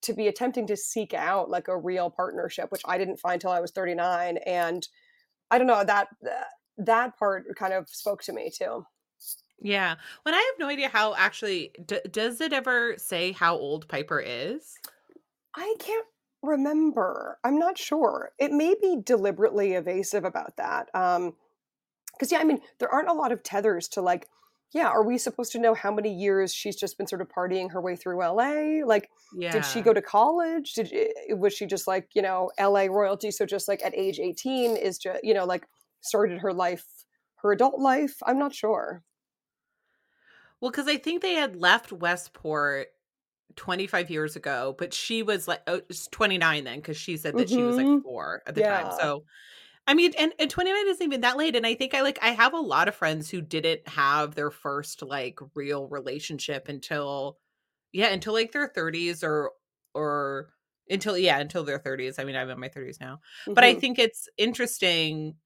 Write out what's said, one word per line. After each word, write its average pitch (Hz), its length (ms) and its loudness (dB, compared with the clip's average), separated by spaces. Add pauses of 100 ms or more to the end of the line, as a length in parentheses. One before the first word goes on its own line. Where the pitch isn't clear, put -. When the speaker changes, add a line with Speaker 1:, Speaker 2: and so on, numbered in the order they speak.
Speaker 1:
to 233 120 -4
be 214 140 2
attempting 247 400 -2
to 202 80 0
seek - 380 -4
out, 180 360 0
like, 175 180 -4
a 185 100 -2
real 175 320 -2
partnership, 180 640 -6
which 190 140 -8
I 180 120 0
didn't 190 220 -4
find 180 200 -2
till 185 120 -2
I 175 80 0
was 175 120 -6
thirty-nine, 175 720 -2
and 175 420 -2 (640)
I 233 80 6
don't 254 100 4
know, 214 160 6
that, 202 240 2 (220)
uh, - 140 -6 (340)
that 226 400 2
part 190 280 0 (100)
kind 190 180 -2
of 190 160 -4
spoke - 340 -6
to - 100 -10
me 147 160 -8
too. 139 360 -8 (760)
Speaker 2:
Yeah. 190 360 0 (280)
Well, 311 100 0
I 359 40 4
have 508 200 0
no 294 100 -4
idea 277 200 -2
how 214 260 2
actually, 190 580 -2 (120)
d-, 202 160 -4 (100)
does 226 300 -2
it 320 120 -2
ever 247 460 0
say 180 340 -2
how 175 240 2
old 151 320 -4
Piper 147 320 -2
is? 156 600 -8 (760)
Speaker 1:
I 392 240 -4
can't 440 280 -4 (360)
remember. 294 1000 0
I'm 277 140 2
not 359 200 2
sure. - 600 0
It 285 140 2
may 311 280 4
be 370 220 2
deliberately 196 680 2
evasive 185 520 -2
about 170 320 -6
that, - 380 -4
um, 180 420 2 (840)
'cause, 277 120 0
yeah, 330 80 4
I 320 40 2
mean, 311 180 4 (160)
there - 120 -2
aren't 302 200 2
a 339 40 4
lot 294 180 0
of 233 120 -6
tethers 202 460 0
to, 196 120 -4
like, 180 260 0 (440)
yeah, 320 160 2
are 214 160 4
we 240 140 0
supposed 233 340 -6
to 233 80 -6
know 226 140 6
how 208 180 -4
many 214 200 -2
years 190 420 2
she's 202 220 -6
just - 220 -6
been 196 100 -4
sort 185 140 -4
of 180 60 -8
partying 185 440 -2
her 185 100 -4
way 180 140 -2
through 180 260 -4
L 180 200 2
A? 302 420 0
Like, 208 260 4 (400)
did 208 140 2
she 233 180 -2
Speaker 2:
Yeah. - 20 -4
Speaker 1:
go 226 100 8
to 208 80 2
college? 320 720 2
Did, 214 180 -2
eh, 440 420 0
was 196 200 2
she 202 120 -6
just, 185 220 -4
like, 190 260 -2
you 208 80 4
know, 185 360 0
L 202 200 6
A 196 120 4
royalty, 202 420 2
so 202 140 0
just, 196 220 -4
like, 196 160 0
at 196 120 -2
age 190 240 -2
eighteen 233 560 0
is 185 220 -2
ju-, 185 240 -6
you 220 120 4
know, 196 120 2
like, 180 220 -2 (340)
started 196 380 0
her 190 140 -2
life, 180 520 -4 (300)
her 208 160 2
adult 269 280 4
life? 277 440 4
I'm 262 140 2
not 285 160 0
sure. 185 500 -2 (1600)
Speaker 2:
Well, 247 100 -2
'cause 277 160 -2
I 294 80 2
think 339 260 -2
they 381 120 0
had 277 220 0
left 180 360 4
Westport 156 960 -2 (680)
twenty-five 180 540 -2
years 156 260 -4
ago, 135 420 -4
but 175 160 -8
she 226 280 -2
was, 202 260 -2
like, 175 200 -2
oh, 175 220 0
s-, - 220 -12
twenty-nine 165 520 4
then, 131 180 -8
'cause 151 140 -8
she 165 220 -8
said 156 200 -2
that 233 120 2
she 240 140 4
was, 240 140 2
like, 269 100 4
Speaker 1:
Mm-hmm. 285 140 6
Speaker 2:
four 175 440 -8
at 151 100 -10
the 175 60 4
time, 196 280 2
Speaker 1:
Yeah. 180 100 -4
Speaker 2:
so, 151 240 -2 (600)
I 277 80 6
mean, 339 240 6
and, 320 200 2
and 311 120 -2
twenty-nine 392 380 0
isn't 359 180 -2
even 269 160 -2
that 247 160 2
late, 302 180 0
and 233 100 0
I 226 80 2
think 262 200 -4
I, 269 80 2
like, 277 200 0
I 226 80 4
have 240 240 4
a 330 60 -2
lot 175 280 2
of 208 80 -4
friends 156 340 -2
who 180 120 -6
didn't 160 460 -2
have 147 480 2
their 147 160 -4
first, 143 500 -8
like, 135 380 -8 (140)
real 139 340 -4
relationship 139 800 -8
until, 143 720 -6 (540)
yeah, 202 180 2
until, 196 240 -4
like, 226 180 0
their 285 160 -2
thirties 170 560 -4
or, 151 280 0 (420)
or 143 600 -4 (360)
until, 196 280 0
yeah, 170 220 6
until 151 240 -4
their 143 160 -4
thirties. 131 380 -6
I 139 60 -6
mean, 135 120 -6
I'm 131 140 -4
in 127 100 -10
my 127 100 -10
thirties 135 300 -14
now. 135 200 -14 (340)
But 240 100 10
I 247 100 10
Speaker 1:
Mm-hmm. - 20 -8
Speaker 2:
think 254 220 -2
it's 226 300 2 (100)
interesting 165 1080 0